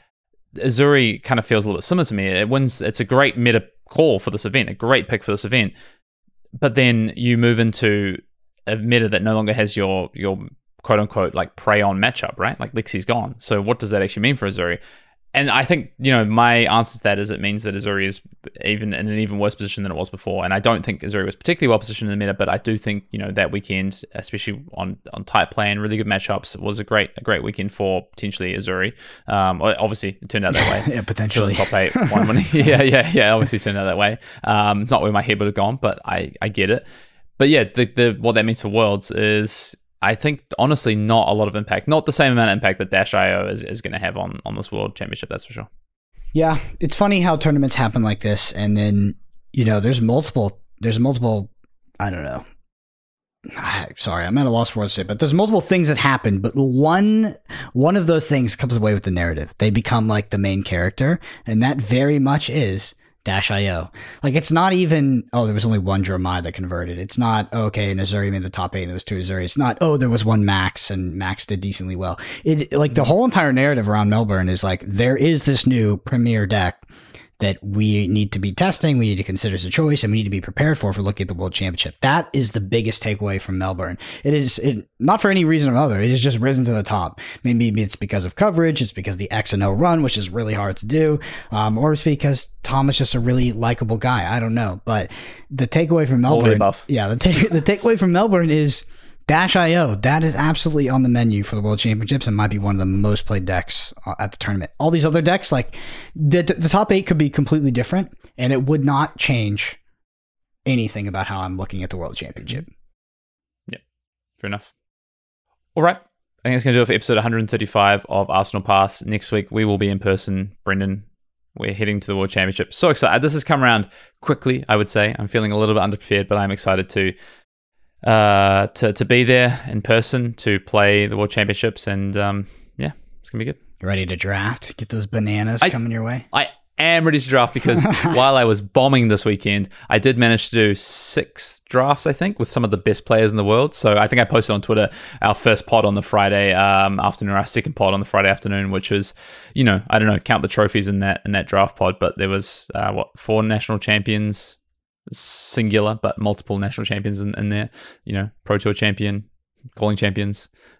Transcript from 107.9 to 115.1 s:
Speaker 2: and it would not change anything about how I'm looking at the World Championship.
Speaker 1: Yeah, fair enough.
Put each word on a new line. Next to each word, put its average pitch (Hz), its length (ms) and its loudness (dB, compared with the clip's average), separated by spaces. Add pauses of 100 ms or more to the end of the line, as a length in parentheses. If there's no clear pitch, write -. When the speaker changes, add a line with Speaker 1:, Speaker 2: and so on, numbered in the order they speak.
Speaker 2:
and 127 140 0
it 131 140 0
would 147 180 0
not 143 340 0
change 107 600 -2 (840)
anything 110 440 -2
about 95 180 -4
how 95 140 -6
I'm 92 160 -6
looking 95 260 -8
at 95 80 -8
the 98 60 -8
World 85 180 -8
Championship. - 540 -10 (960)
Speaker 1:
Yeah, - 120 -14 (600)
fair - 80 -12
enough. 101 260 -12 (1040)